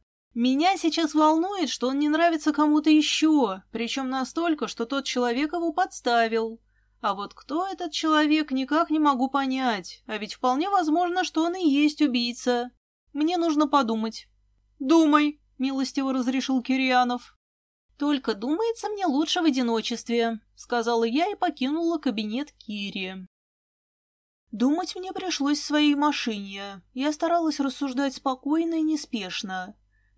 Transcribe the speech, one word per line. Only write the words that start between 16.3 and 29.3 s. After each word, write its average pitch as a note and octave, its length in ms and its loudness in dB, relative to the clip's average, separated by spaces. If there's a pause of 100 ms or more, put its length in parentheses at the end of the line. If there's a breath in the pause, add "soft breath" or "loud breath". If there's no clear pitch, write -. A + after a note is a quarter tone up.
Кирьянов. B3 720 0 (640)
«Только C#4+ 360 0
думается G4 560 -2
мне G4+ 160 -4
лучше D#4 360 0
в E4 40 2
одиночестве», A#3 920 0 (160)
сказала A#3 500 0
я D4+ 260 0
и - 40 -6
покинула E4 640 -2
кабинет A3+ 540 -4
Кири. F#3+ 760 -10 (1200)
Думать C#4+ 440 0
мне F#4 180 -10
пришлось D4+ 460 -2
в - 60 -8
своей D4 300 2
машине. G3+ 840 -4 (120)
Я C#4 200 -2
старалась E4 460 0
рассуждать C#4 560 -2
спокойно D4+ 600 -2
и D#4+ 60 0
неспешно. G3 960 -6 (420)